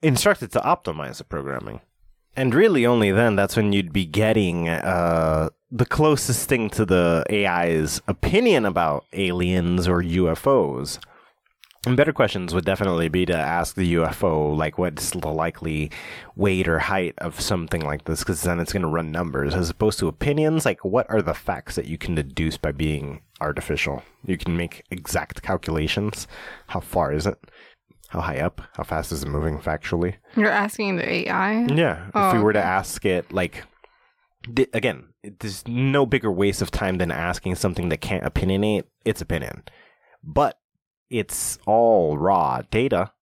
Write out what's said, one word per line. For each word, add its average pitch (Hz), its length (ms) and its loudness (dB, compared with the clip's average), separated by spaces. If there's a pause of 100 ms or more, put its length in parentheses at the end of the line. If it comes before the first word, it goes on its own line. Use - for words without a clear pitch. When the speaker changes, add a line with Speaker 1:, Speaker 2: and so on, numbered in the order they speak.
Speaker 1:
instruct 160 420 4
it 107 80 -10
to 120 80 2
optimize 78 580 -2
the - 60 -14
programming. 64 580 -8 (540)
And 131 180 0
really 160 320 6
only 113 260 4
then, 107 240 4
that's 98 200 2
when 104 180 2
you'd 92 200 0
be 98 120 0
getting, 92 640 2
uh, 82 800 2 (220)
the 120 140 0
closest 147 640 2
thing 117 240 2
to 110 140 2
the 87 440 4
A 101 180 2
I's 85 600 0
opinion 175 580 4
about 82 480 0
aliens 90 760 2
or 87 140 4
U 87 280 2
F 82 160 -2
Os. 73 540 2 (840)
And 123 120 2
better 143 160 4
questions 92 400 0
would 87 120 0
definitely 92 440 0
be 90 180 2
to 90 80 0
ask 82 400 -2
the 95 120 0
U 85 180 4
F - 180 -4
O, 78 260 2
like, 76 280 -2
what's 85 340 -4
the 80 160 -6
likely 78 640 -4 (440)
weight 92 320 2
or 82 120 4
height 92 400 -2
of 85 200 -8
something 87 420 -2
like 73 240 -6
this, 80 180 -4
'cause 85 180 -4
then 87 180 0
it's 85 140 -4
gonna 90 140 0
run 80 240 -2
numbers, 76 420 -2
as 87 160 0
opposed 107 300 0
to 90 80 0
opinions. 156 580 0
Like, 104 180 -2
what 101 260 0
are 110 120 2
the 151 120 0
facts - 420 -8
that - 100 -4
you 80 120 -6
can - 180 -4
deduce 76 420 -2
by 78 140 -4
being 73 500 -4 (180)
artificial? 71 640 -4 (220)
You 92 120 -2
can 85 200 -2
make 85 320 -6
exact - 520 -6
calculations. 90 840 -2 (400)
How - 120 -4
far 80 320 -2
is 78 160 0
it? - 100 -4 (720)
How 87 120 -6
high 82 180 -4
up? 80 220 -4 (120)
How - 100 -8
fast 78 280 -4
is 73 120 -6
it 73 60 -8
moving 73 300 -2
factually? 85 560 -4 (200)
Speaker 2:
You're 214 140 2
asking 202 460 -2
the 170 160 -4
A 170 180 -4
I? 208 360 0
Speaker 1:
Yeah. 123 480 0
Speaker 2:
Oh, 196 160 2
Speaker 1:
If 180 60 2
we 113 40 2
were 104 140 4
to 104 60 4
Speaker 2:
okay. 90 80 2
Speaker 1:
ask 95 380 -2
it, 90 260 0
like, 90 320 -4 (880)
di-, 123 220 2
again, 107 360 -4 (140)
it, 101 160 -18
there's 98 280 -10
no 135 380 2
bigger 113 260 0
waste 98 300 2
of 92 100 -4
time 92 260 0
than 87 140 0
asking 87 440 -4
something 87 340 -2
that 78 120 -2
can't - 220 -4
opinionate 98 600 0 (200)
its 110 180 -2
opinion. - 420 -6 (600)
But 98 340 0 (600)
it's - 460 -6
all 104 520 4
raw 78 440 2 (100)
data. 107 400 0 (100)